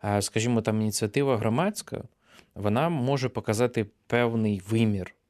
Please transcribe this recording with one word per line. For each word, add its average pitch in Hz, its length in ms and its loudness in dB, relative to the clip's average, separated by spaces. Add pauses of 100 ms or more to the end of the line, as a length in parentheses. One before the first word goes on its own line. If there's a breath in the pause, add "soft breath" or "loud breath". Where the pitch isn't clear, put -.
а, 104 200 2
скажімо, 113 400 0
там 110 200 0
ініціатива 113 560 0
громадська, 123 640 -2 (520 loud breath)
вона 104 340 0
може 131 400 0
показати 113 560 0 (220)
певний 113 640 2
вимір. 107 460 0 (140)